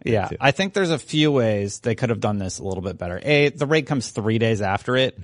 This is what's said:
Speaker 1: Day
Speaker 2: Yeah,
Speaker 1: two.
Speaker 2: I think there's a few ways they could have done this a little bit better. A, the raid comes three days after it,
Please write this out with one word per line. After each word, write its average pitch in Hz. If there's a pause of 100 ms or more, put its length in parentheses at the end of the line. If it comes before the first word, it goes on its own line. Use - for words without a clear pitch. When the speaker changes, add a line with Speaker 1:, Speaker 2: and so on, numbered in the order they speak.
Speaker 1:
Day 120
Speaker 2:
Yeah, 98
Speaker 1:
two. -
Speaker 2:
I 139
think 196
there's 190
a 156
few 151
ways 107
they 117
could 120
have 101
done 107
this 95
a -
little 92
bit 82
better. 90
A, 147
the 143
raid 151
comes 139
three 110
days 113
after 101
it, 131